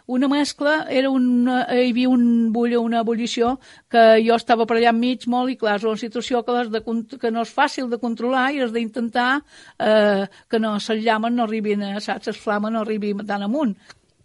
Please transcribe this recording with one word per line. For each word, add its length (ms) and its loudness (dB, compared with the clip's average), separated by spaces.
una 220 0
mescla, 480 0
era 220 0
una, 580 2
hi 220 2
havia 180 2
un 160 4
bull-, 280 0
una 240 -2
ebullició 500 0
que 100 6
jo 80 4
estava 320 2
per 140 0
allà 100 4
enmig 400 -2
molt, 240 0
i 60 -10
clar, 180 0
és 80 -4
una 140 -2
situació 420 -2
que, 160 -2
les 160 -2
de 80 -4
cont-, 380 -6
que 100 -2
no 160 -2
és 80 -20
fàcil 380 0
de 100 -6
controlar 540 -2
i 80 0
has 100 -4
d'intentar, 560 -2
eh, 480 2
que 140 0
no, 140 -2
les 260 -4
llames 280 0
no 120 0
arribin 400 -4
a, 160 -8
saps, 300 -6
les 100 -10
flames 320 -2
no 100 -2
arribin 460 -4
tan 160 -4
amunt. 300 -2